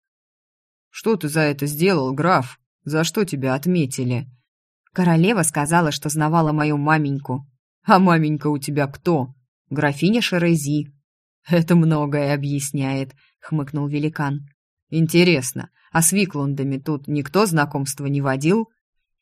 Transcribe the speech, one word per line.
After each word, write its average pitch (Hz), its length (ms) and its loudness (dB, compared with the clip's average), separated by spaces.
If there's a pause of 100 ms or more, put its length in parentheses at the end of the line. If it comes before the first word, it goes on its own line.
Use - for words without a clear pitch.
(920)
«Что - 260 -2
ты 156 120 -6
за 151 120 0
это 147 260 0
сделал, 147 460 0
граф? 151 480 0 (240)
За 156 180 -2
что 196 220 -2
тебя 131 300 -2
отметили?» 131 760 -2 (640)
«Королева 175 500 4
сказала, 156 480 0
что 147 200 -6
знавала 156 420 2
мою 151 240 0
маменьку». 143 680 -2 (380)
«А 208 140 6
маменька 160 500 2
у 147 100 0
тебя 143 300 -2
кто?» 139 460 -2 (360)
«Графиня 151 500 0
Шерези». 156 720 0 (560)
«Это 175 260 2
многое 147 600 2
объясняет», 139 800 -4 (280)
хмыкнул 147 480 -4
великан. 147 580 -4 (440)
«Интересно, 160 800 2 (220)
а 165 100 2
с 165 100 2
Виклундами 139 640 -2
тут 143 300 -6
никто 147 380 0
знакомства 143 600 -2
не 143 140 -2
водил?» 143 480 0 (540)